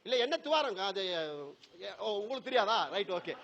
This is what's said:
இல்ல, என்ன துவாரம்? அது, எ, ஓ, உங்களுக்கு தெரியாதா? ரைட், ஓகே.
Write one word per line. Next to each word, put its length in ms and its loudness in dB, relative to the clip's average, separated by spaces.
இல்ல, 140 0
என்ன 200 2
துவாரம்? 400 2
அது, 340 -2
எ, 160 -10
ஓ, 160 -4
உங்களுக்கு 320 -4
தெரியாதா? 400 4
ரைட், 260 -2
ஓகே. 340 -4